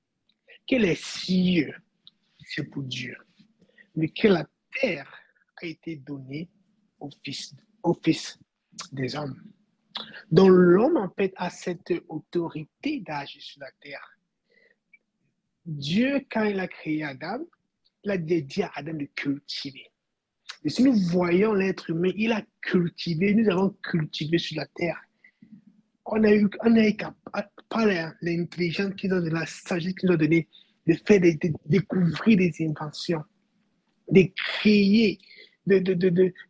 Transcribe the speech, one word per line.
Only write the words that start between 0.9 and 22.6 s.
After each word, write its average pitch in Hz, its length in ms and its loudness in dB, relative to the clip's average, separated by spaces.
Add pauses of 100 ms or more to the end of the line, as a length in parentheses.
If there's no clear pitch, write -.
cieux, 180 800 -2 (680)
c'est - 180 -8
pour 143 200 -12
Dieu, 127 340 -12 (760)
mais 160 140 -4
que - 220 2
la 160 180 0 (320)
terre 156 340 -6 (480)
a 180 40 -14
été 160 320 -12
donnée 139 520 -12 (520)
au 143 80 -14 (160)
fils, - 280 -12 (300)
au 170 100 2
fils - 460 -4 (520)
des 131 240 -8
hommes. 143 260 -10 (880)
Donc 190 220 8
l'homme, 185 460 6
en 196 120 -2
fait, 196 280 -4
a 180 120 -6
cette - 420 -8 (180)
autorité 165 920 -8
d'agir 156 420 -12
sur - 180 -20
la 131 120 -18 (100)
terre. - 380 -20 (1500)
Dieu, 170 640 -2
quand 220 120 -2
il 202 160 -2
a 180 80 -4
créé 156 360 -6
Adam, 151 360 -10 (640)
il 208 80 -4
a 190 80 -2
dit 160 420 -4
à 185 140 -4
Adam 147 180 -10
de 147 120 -8
cultiver. - 840 -8 (760)
Et 151 60 -2
si - 140 0
nous 269 100 6
voyons 180 600 2
l'être 190 360 -2
humain, 175 260 0
il 220 160 -2
a 214 120 -2 (180)